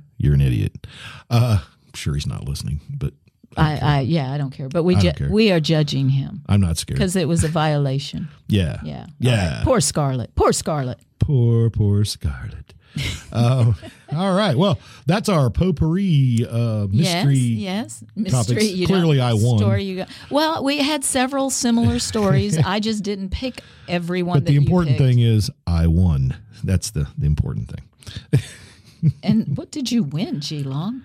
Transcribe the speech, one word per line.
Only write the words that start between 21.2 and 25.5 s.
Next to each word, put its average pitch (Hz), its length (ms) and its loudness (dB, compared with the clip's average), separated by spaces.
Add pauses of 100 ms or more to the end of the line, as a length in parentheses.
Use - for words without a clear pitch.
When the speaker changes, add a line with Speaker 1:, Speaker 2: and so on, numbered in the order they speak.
Speaker 2:
similar 233 500 2
Speaker 1:
<laughs> - 120 -4
Speaker 2:
stories. 202 480 2
I 196 200 0
just 214 240 -2
didn't 196 260 -6
pick - 320 -8 (260)
everyone 175 480 -2
Speaker 1:
But 143 100 4
Speaker 2:
that - 40 -6
Speaker 1:
the 143 40 6
Speaker 2:
you 143 80 4
Speaker 1:
important 156 360 4
Speaker 2:
picked. 135 120 4
Speaker 1:
thing 120 100 4
is 110 300 4 (160)